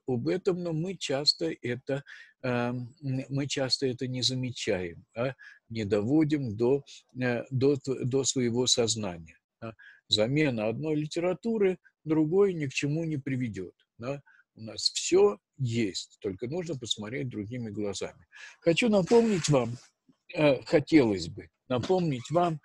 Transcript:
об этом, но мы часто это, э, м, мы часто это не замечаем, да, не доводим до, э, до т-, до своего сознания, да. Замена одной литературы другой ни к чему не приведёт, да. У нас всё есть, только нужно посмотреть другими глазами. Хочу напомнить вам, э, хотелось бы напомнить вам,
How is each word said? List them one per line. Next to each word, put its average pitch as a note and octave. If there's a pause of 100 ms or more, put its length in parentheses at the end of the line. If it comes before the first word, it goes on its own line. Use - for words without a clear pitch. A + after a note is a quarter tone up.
об B2
этом, F3+
но E3+
мы E3+
часто D3 (100)
это, B2+ (400)
э, B2+
м, B2 (360)
мы C#3
часто C3+
это B2+
не B2+
замечаем, A#2 (100)
да, B2+ (340)
не A2+
доводим B2+
до, B2+ (380)
э, B2
до C3+
т-, C3
до C3
своего B2
сознания, G#2+ (240)
да. A2+ (360)
Замена A#2+
одной C#3+
литературы F3+ (260)
другой D#3+
ни D#3
к C3+
чему D3+
не D#3
приведёт, B2 (240)
да. C3+ (340)
У A2
нас G#2 (100)
всё G3+ (180)
есть, A2+
только G2+
нужно E3
посмотреть A#2+
другими A2+
глазами. G2+ (340)
Хочу E3+
напомнить G#3
вам, B2 (580)
э, C#3+
хотелось A#2
бы - (200)
напомнить C#3
вам, E3+